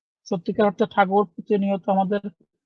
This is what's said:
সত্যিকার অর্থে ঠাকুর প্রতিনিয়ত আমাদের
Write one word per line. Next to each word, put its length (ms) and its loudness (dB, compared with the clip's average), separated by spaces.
সত্যিকার 360 -2
অর্থে 200 0
ঠাকুর 400 2
প্রতিনিয়ত 640 -4
আমাদের 300 0